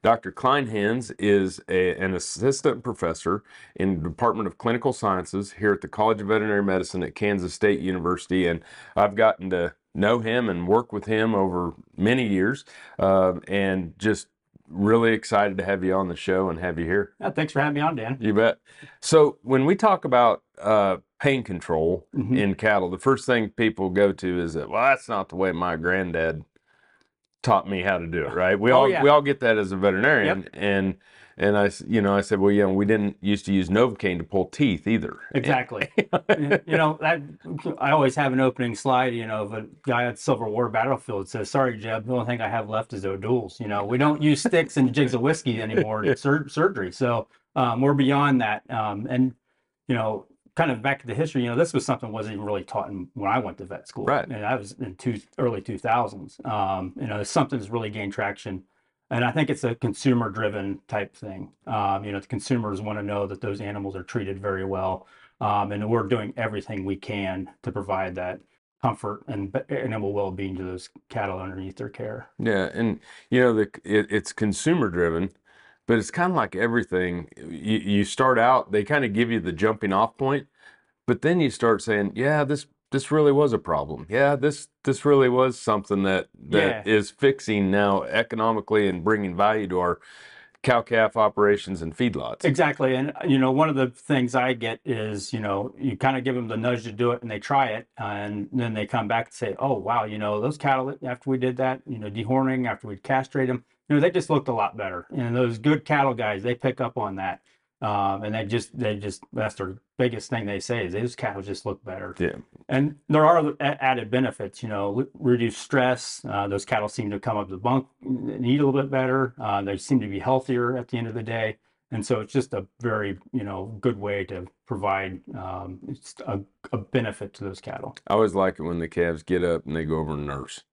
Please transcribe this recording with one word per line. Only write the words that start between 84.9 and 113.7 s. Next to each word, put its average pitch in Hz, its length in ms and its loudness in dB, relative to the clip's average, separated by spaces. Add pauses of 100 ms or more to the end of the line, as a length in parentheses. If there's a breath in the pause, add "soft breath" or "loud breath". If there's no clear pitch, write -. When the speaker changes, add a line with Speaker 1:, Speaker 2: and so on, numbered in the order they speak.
Speaker 1:
really 139 240 6
was 127 300 2
something 101 440 0
that, 95 260 2 (200)
that 104 380 0
Speaker 2:
Yeah. 107 60 4
Speaker 1:
is 104 180 4
fixing 107 600 2
now 98 320 4
economically 107 840 0
and 87 160 -4
bringing 101 320 0
value 104 320 2
to 90 100 -2
our 87 220 0 (600 loud breath)
cow-calf 113 540 2
operations 104 640 2
and 80 140 -8
feedlots." 65 480 -2
Speaker 2:
Exactly. 143 500 2
And, 135 180 -2 (140)
you 135 120 4
know, 131 140 4
one 156 160 4
of 143 80 0
the 131 120 2
things 123 460 0
I 127 200 2
get 113 300 -6
is, 107 480 -4
you 113 80 -4
know, 104 380 -4
you 123 180 -2
kinda 131 240 0
give 127 140 -2
them 120 140 -4
the 110 80 -4
nudge 117 280 -2
to 113 80 -10
do 120 200 0
it 123 100 -4
and 117 80 -10
they 104 80 -6
try 135 280 2
it, 113 200 -6 (100)
and 104 560 -6
then 117 220 -2
they 104 120 -4
come 110 220 -2
back 113 180 0
and - 80 -20
say, 104 240 -6
"Oh, 135 200 0
wow, 107 260 -2
you 107 140 -6
know, 104 220 -2
those 147 180 -4
cattle, 131 460 0
after 123 260 -6
we 131 80 0
did 127 200 -2
that, 131 280 -2
you 123 120 -10
know, 107 120 -10
dehorning, 127 580 0
after 107 200 -8
we 101 80 -10
castrate 135 520 -2
'em, 127 160 -4 (240)
you 147 80 4
know, 143 40 6
they 175 100 4
just 175 200 -2
looked 147 180 2
a 123 40 -2
lot 104 240 -2
better." 92 380 -8
And 120 220 -2
those 117 220 2
good 151 260 2
cattle 139 300 2
guys, 107 280 -4
they 123 120 -2
pick 127 260 -2
up 120 180 -4
on 104 180 -4
that. 95 240 -6 (400)
Um, 101 440 0
and 107 100 -4
they 110 100 -4
just, 104 320 -4
they 107 200 -2
just, 101 260 -10 (100)
that's 107 220 -4
their 98 220 -8 (220)
biggest 117 320 -2
thing 113 160 -4
they 101 120 -4
say 117 280 -4
is, 85 80 -8
"Those 120 200 -4
cattle 101 280 -6
just 98 220 -10
look 98 200 -8
better." 95 340 -12
Speaker 1:
Yeah. 85 160 -2 (340)
Speaker 2:
And 143 280 0 (120)
there 156 160 6
are 170 140 8
other 151 220 0
a-, 147 240 -2